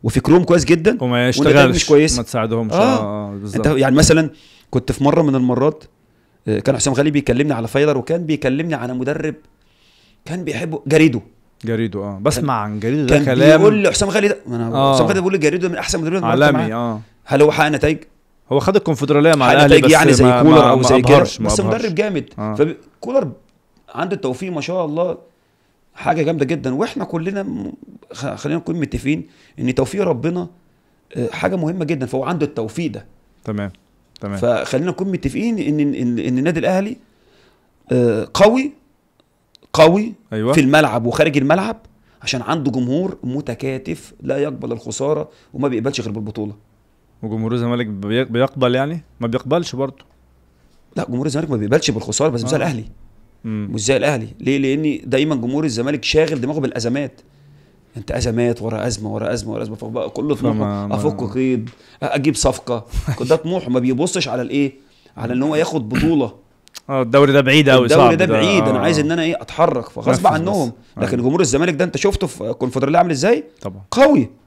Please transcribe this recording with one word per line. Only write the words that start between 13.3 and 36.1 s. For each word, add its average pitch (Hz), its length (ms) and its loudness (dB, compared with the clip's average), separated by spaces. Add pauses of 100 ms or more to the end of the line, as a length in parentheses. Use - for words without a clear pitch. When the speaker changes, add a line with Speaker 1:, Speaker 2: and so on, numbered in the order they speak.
Speaker 1:
بيقول 214 160 6
لي 196 160 2
حسام 196 180 -2
غالي 202 180 0
ده، 208 100 -2 (100)
ما 123 80 -8
انا 113 200 -4
Speaker 2:
آه. 139 200 4
Speaker 1:
حسام 127 120 4
غالي 185 120 0
بيقول 185 140 0
لي 185 60 0
جاريدو 170 300 0
من 170 60 -6
احسن - 260 -6
مدربين 165 160 -2 (140)
اللي 135 140 4
Speaker 2:
عالمي، 127 240 2
Speaker 1:
معاه. 117 240 -4
Speaker 2:
اه. 110 80 -10 (240)
Speaker 1:
هل 139 160 2
هو 151 100 6
حقق 156 160 0
نتائج؟ 151 300 0 (540)
Speaker 2:
هو 139 80 2
خد 190 160 0
الكونفدراليه 147 600 4
مع 135 100 2
Speaker 1:
حقق 123 100 6
Speaker 2:
الاهلي، 143 120 8 (100)
Speaker 1:
نتائج 139 80 6
Speaker 2:
بس 151 60 8
Speaker 1:
يعني 160 220 8
زي 123 120 6
Speaker 2:
ما، 123 160 6
Speaker 1:
كولر 160 140 8
Speaker 2:
ما، 131 140 8
Speaker 1:
او 131 80 6
Speaker 2:
ما 127 60 2
Speaker 1:
زي 127 180 6
كده، 123 140 2
Speaker 2:
أبهرش، - 260 2
ما 107 60 -2
Speaker 1:
بس 107 120 2
Speaker 2:
أبهرش. 110 220 0
Speaker 1:
مدرب 214 140 -4
جامد. 185 340 -2 (100)
Speaker 2:
آه. 107 160 -6
Speaker 1:
فكولر 160 760 -2 (580)
عنده 180 260 -6
التوفيق 185 360 -6
ما 156 100 -6
شاء 175 240 -4
الله. 165 320 -4 (840)
حاجة 165 220 -2
جامدة 147 240 0
جدا. 131 300 -4
وإحنا 226 300 -4
كلنا 190 380 -6
م-، - 300 -10 (400)
خ-، 135 220 -8
خلينا 147 240 -6
نكون 165 200 -6
متفقين 147 480 -4 (320)
إن 127 160 -2
توفيق 185 280 -2
ربنا، 170 440 -4 (680)
آه، 120 160 -4
حاجة 190 240 -4
مهمة 170 300 -4
جدا، 143 200 -4
فهو 131 180 -4
عنده 151 220 -2
التوفيق 123 460 -6
ده. - 140 -14 (380)
Speaker 2:
تمام، 104 280 -6 (500)
تمام. 202 160 -8
Speaker 1:
فخلينا 170 540 -2
نكون 196 200 -6
متفقين 202 480 -4
إن، 147 200 -2
إن، 123 400 -2